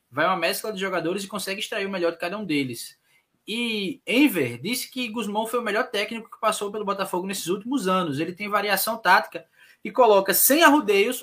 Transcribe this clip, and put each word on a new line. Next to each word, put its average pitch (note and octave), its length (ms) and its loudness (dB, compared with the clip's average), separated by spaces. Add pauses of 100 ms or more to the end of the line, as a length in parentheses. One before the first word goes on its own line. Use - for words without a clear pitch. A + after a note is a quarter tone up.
Vai D3 160 0
uma F3+ 120 2
mescla G3 340 -2
de F#3+ 80 -8
jogadores F#3+ 460 -4
e - 20 -10
consegue G3 320 -8
extrair G#3 260 -6
o G3 40 -6
melhor F3 240 0
de - 40 -18
cada F3 200 -6
um G#3+ 80 -8
deles. C#3 520 -4 (480)
E G#3+ 640 -4
Enver F3 540 2
disse A#3+ 280 -6
que B3 200 -8
Guzmão G#3+ 360 -4
foi A#3+ 140 -4
o A3+ 40 -4
melhor A3 260 -2
técnico G#3+ 420 -6
que - 80 -20
passou G#3 320 -2
pelo G#3 140 -8
Botafogo F#3+ 420 -4
nesses F#3+ 200 -8
últimos G#3 380 -4
anos. F3+ 320 0
Ele E3+ 140 -4
tem G#3 160 -10
variação G3+ 500 -2
tática F#3 480 2 (380)
e G#3 80 -10
coloca G3+ 420 6
sem D4 300 4
arrudeios A#3+ 600 4